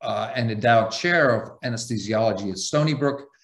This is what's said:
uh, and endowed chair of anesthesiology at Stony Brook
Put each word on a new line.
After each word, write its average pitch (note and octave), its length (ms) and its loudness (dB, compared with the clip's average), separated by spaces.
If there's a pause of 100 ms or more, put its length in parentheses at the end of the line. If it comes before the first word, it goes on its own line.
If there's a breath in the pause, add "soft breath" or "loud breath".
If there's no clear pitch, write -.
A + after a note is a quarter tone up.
uh, A2 320 -4
and A#2+ 160 -2
endowed A2 440 4
chair E3 420 2
of - 240 -8
anesthesiology A2 920 -2
at F#2 80 -6
Stony D3+ 360 0
Brook C#3 340 -2 (160 soft breath)